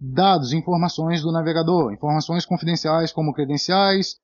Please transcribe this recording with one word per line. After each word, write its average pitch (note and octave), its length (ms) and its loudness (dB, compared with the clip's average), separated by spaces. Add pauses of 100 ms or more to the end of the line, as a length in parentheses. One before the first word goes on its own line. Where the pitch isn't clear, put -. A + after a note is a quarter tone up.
dados C#3+ 520 2
e D#3 40 0
informações E3 640 0
do D#3+ 100 -2
navegador, E3 640 0
informações D#3 540 -2
confidenciais D#3+ 640 0
como D3+ 220 -2
credenciais, F#3 880 0